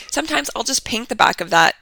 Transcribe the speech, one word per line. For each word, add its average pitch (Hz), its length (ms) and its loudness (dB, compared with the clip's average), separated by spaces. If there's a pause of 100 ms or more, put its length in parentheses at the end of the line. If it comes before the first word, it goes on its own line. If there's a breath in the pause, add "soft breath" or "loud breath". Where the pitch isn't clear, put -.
(100)
sometimes 294 460 -4
I'll 226 60 -4
just 262 240 -2
paint 226 240 -6
the 226 40 -2
back - 280 2
of 175 80 -8
that 165 320 4